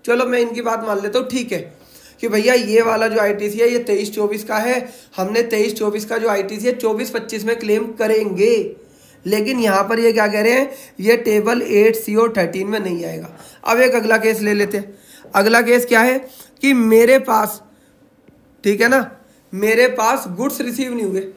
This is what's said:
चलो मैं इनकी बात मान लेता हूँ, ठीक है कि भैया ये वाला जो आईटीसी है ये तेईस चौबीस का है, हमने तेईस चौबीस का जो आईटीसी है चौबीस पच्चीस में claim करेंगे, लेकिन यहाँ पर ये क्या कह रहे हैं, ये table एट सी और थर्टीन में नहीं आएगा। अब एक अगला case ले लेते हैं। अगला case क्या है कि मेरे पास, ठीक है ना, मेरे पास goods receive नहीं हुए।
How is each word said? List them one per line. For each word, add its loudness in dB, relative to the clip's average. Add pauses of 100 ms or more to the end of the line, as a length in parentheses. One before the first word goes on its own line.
चलो 2
मैं -2
इनकी -4
बात -4
मान -4
लेता -4
हूँ, -6
ठीक -6
है -6 (600)
कि -4
भैया 2
ये 2
वाला 0
जो 0
आईटीसी -2
है 4
ये -2
तेईस -4
चौबीस -4
का -6
है, -2 (300)
हमने 0
तेईस 0
चौबीस -4
का -6
जो 0
आईटीसी -2
है 0
चौबीस -2
पच्चीस -8
में -2
claim -2
करेंगे, 0 (500)
लेकिन -2
यहाँ 2
पर -2
ये 4
क्या 2
कह -2
रहे 2
हैं, 0 (300)
ये 4
table 0
एट 4
सी -6
और 2
थर्टीन -2
में -4
नहीं -6
आएगा। -10 (340)
अब 0
एक 4
अगला 2
case 0
ले 0
लेते -2
हैं। -10 (380)
अगला 4
case 2
क्या 4
है 2 (440)
कि 4
मेरे 6
पास, -2 (1000)
ठीक 0
है 4
ना, 4 (540)
मेरे 2
पास -2
goods -6
receive -6
नहीं -4
हुए। -4